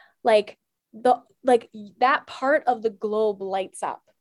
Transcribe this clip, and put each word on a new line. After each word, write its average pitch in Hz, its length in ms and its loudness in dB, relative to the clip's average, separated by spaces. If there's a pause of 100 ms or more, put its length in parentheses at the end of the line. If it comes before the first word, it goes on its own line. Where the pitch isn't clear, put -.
(220)
like, 214 360 2 (360)
the, 247 280 0 (240)
like, 247 240 2 (300)
that 269 280 0
part 277 400 -2
of 240 140 0
the 220 80 -2
globe 208 520 -2
lights 190 420 -6
up 151 180 -8 (200)